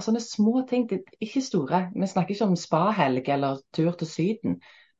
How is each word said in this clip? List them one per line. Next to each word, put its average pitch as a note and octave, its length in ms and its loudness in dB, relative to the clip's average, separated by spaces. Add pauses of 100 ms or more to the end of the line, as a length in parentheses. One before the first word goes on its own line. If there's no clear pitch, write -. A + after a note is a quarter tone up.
sånne A3+ 180 0
små A3+ 480 0
ting, B3 200 2
det, F#3 120 -2 (180)
ikke A3 220 -4
store. F3+ 400 0 (140)
Vi F#3+ 120 0
snakker F#3+ 280 0
ikke G#3 160 2
om E3+ 80 2
spahelg D#3 720 2
eller C#3 320 0 (120)
tur E3 240 2
til D#3+ 100 -4
Syden, E3 520 -2 (400)